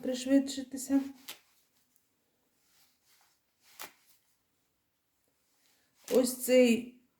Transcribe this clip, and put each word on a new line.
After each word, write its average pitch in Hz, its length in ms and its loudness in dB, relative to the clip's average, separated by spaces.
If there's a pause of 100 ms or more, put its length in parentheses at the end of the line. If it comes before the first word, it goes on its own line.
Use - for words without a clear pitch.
пришвидшитися? 269 1000 -2 (4000)
Ось 247 340 0
цей 247 560 2 (180)